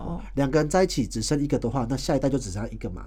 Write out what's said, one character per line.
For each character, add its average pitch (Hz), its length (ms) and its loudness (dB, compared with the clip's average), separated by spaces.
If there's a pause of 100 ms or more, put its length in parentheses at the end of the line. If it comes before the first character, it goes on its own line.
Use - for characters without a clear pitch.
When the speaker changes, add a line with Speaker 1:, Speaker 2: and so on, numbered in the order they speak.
Speaker 1:
哦。 170 120 -6 (140)
Speaker 2:
两 139 160 2
个 156 80 4
人 151 100 2
在 185 140 4
一 190 40 6
起 131 200 0
只 113 140 -4
生 143 200 0
一 147 60 2
个 143 120 2
的 120 100 -2
话， 123 200 0
那 135 80 0
下 143 200 0
一 - 20 2
代 139 100 2
就 135 100 2
只 110 120 -6
剩 104 120 -4
下 117 80 -4
一 214 60 -8
个 113 120 -6
嘛， 90 180 -8